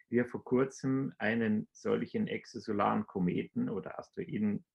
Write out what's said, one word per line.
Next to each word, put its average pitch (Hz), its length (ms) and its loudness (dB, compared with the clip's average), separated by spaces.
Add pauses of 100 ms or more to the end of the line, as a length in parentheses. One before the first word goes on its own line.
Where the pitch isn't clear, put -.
(100)
wir 120 160 4
vor - 180 -8
kurzem 135 720 0
einen 110 560 2
solchen 110 540 -2
exosolaren 107 800 0
Kometen - 640 0
oder - 280 -6
Asteroiden - 760 -4